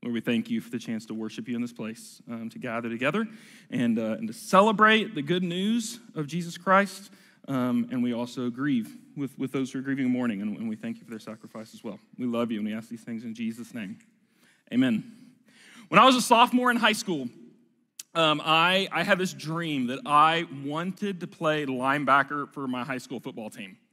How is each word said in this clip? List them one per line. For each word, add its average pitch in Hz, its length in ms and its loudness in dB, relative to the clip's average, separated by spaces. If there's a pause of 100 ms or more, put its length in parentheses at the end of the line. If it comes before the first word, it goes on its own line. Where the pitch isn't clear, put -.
Lord, 120 60 -4
we 110 80 -2
thank 117 280 0
you 117 120 -2
for - 80 -16
the 120 100 -6
chance 113 280 -8
to 110 60 -10
worship 110 360 -10
you 120 80 -4
in 117 40 -4
this 120 120 -6
place, - 480 -12 (100)
um, 113 200 -10
to 113 80 -16
gather 117 280 -6
together 139 400 0 (420)
and, 117 300 2
uh, 110 140 -2
and 110 160 -6
to - 40 -10
celebrate 214 800 6
the 151 60 -4
good 175 220 0
news 202 560 -2 (160)
of 151 120 -4
Jesus 170 300 -6
Christ. 190 540 2 (380)
Um, 123 420 0
and 127 100 -2
we 120 120 0
also 120 360 -4
grieve 120 460 -2 (220)
with, 139 200 -8
with 131 140 -6
those 135 180 -2
who 135 100 -8
are - 20 -8
grieving 135 240 -2
and 127 80 2
mourning, 120 280 -2
and, 104 160 -4
and 113 120 -6
we 110 80 -6
thank 117 220 -8
you - 40 -20
for - 60 -20
their 113 100 -10
sacrifice 110 540 -16
as - 100 -20
well. 101 160 -10 (180)
We 127 80 -6
love 117 260 0
you, 110 80 -4
and 104 60 -4
we 107 80 -4
ask 113 140 -8
these 117 140 -14
things 117 240 -10
in 113 100 -10
Jesus' 113 380 -8
name. 113 260 -10 (760)
Amen. 123 380 2 (760)
When 165 100 6
I 226 60 10
was 262 100 8
a 247 60 2
sophomore 247 500 6
in 233 60 2
high 220 160 4
school, 151 340 -4 (880)
um, 156 300 4
I, 175 480 4
I 165 100 0
had 196 140 4
this 180 160 -2
dream 147 540 -4
that 135 180 -4
I 156 400 6 (180)
wanted 180 560 -6
to 165 80 -10
play 151 380 -2
linebacker 139 880 2
for 139 120 -8
my 127 200 -4
high 127 140 -6
school 120 200 -10
football 113 300 -12
team. 98 260 -16 (180)